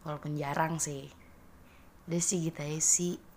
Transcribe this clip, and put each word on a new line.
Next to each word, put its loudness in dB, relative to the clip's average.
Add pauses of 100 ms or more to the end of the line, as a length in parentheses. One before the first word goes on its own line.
walaupun -6
jarang 0
sih. -6 (960)
Udah 2
sih, 2
gitu -6
aja -2
sih. 4 (160)